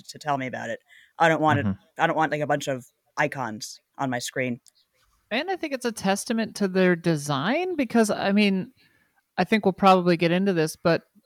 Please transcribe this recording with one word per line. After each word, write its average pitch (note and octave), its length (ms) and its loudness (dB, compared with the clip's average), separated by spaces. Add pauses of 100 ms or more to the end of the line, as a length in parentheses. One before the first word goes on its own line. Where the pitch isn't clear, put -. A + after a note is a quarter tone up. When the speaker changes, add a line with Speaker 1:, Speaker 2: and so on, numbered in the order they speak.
Speaker 1:
to - 100 -18
tell C#3+ 200 -4
me C3 80 -6
about A#2 240 -8
it. A2 100 -8 (380)
I E3 100 6
don't D#3+ 140 2
want D3+ 180 4
it, G#2+ 60 -4
Speaker 2:
Mm-hmm. - 360 -6
Speaker 1:
I E3 40 4
don't E3 100 0
want, D3+ 160 0
like, D3+ 80 -4
a D3 60 -2
bunch D3 220 -2
of C3 180 -8 (320)
icons B2 600 -6 (180)
on C3+ 100 -2
my B2 100 -4
screen. B2 420 -6 (680)
Speaker 3:
And D4+ 200 -4
I F#4 60 -2
think D#4 180 -8
it's B3 120 -10
a A#3 60 -2
testament G#3+ 640 -4
to G3+ 120 -2
their F3+ 280 4
design E3 800 -2
because, A#3 340 2
I - 220 -2
mean, G3 400 2 (680)
I F#3 60 0
think G#3+ 200 0
we'll F#3+ 80 4
probably F3+ 440 4
get E3+ 140 0
into F#3+ 220 2
this, D#3+ 240 0
but - 260 0 (240)